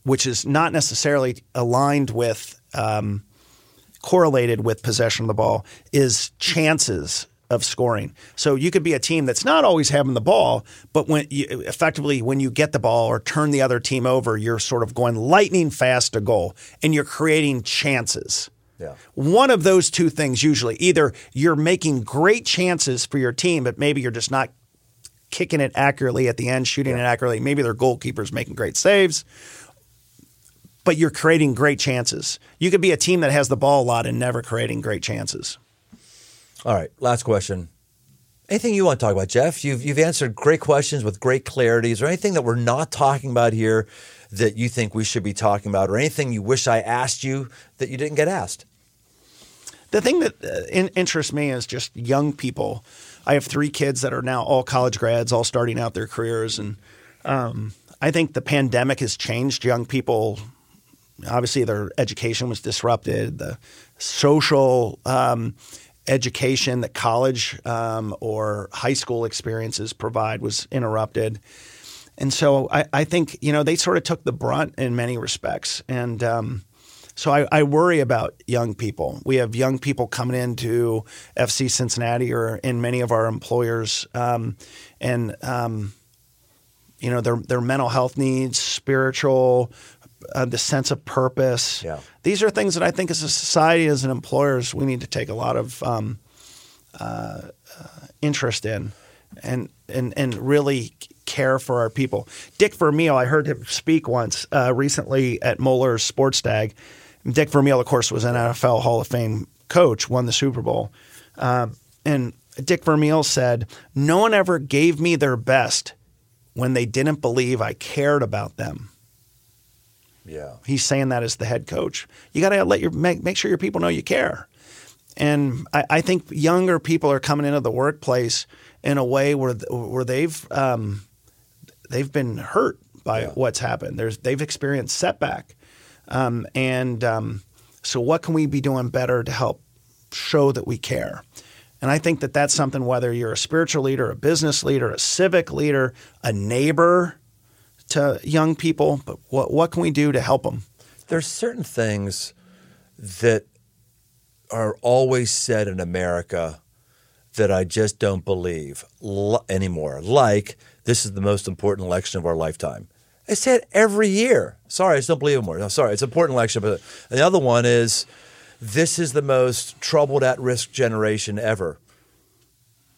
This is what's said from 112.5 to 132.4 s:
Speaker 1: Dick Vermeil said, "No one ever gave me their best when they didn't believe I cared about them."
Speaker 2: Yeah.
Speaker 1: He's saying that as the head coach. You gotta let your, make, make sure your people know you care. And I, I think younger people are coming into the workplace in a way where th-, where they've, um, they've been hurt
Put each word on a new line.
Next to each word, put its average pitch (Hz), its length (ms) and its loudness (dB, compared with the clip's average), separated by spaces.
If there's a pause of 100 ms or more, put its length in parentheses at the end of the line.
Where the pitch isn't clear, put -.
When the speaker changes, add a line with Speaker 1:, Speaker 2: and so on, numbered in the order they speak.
Speaker 1:
Dick 165 220 -2
Vermeil 151 380 4
said, 123 440 0 (280)
"No 151 240 4
one 220 160 4
ever 185 240 4
gave 147 420 2
me 170 160 2
their 131 220 2
best 123 560 0 (580)
when 127 220 0
they 123 100 2
didn't 135 380 0
believe 123 400 0
I 123 100 -2
cared 143 500 0
about 107 360 -4
them." - 320 -8 (1400)
Speaker 2:
Yeah. 73 300 -14 (100)
Speaker 1:
He's 131 180 -2
saying 135 240 0
that 123 140 0
as 117 140 -4
the 117 100 -6
head 123 200 -4
coach. - 400 -6 (260)
You 156 100 0
gotta 196 200 4
let 190 180 2
your, 170 100 0
make, 170 320 0
make 185 160 -2
sure - 100 -2
your 196 80 2
people 190 240 -4
know 170 80 0
you - 140 -2
care. - 440 -2 (680)
And 143 560 0
I, 147 160 0
I 156 140 2
think 185 260 0
younger 170 500 2
people 160 320 0
are 139 100 2
coming 147 260 0
into 143 140 2
the 120 100 -2
workplace 127 760 -2 (360)
in 143 160 0
a 131 60 0
way 139 300 2
where 131 200 0
th-, - 160 -10
where 123 340 -4
they've, 143 460 -2
um, 113 520 -2 (920)
they've 139 180 -4
been 127 240 -2
hurt - 420 -2 (260)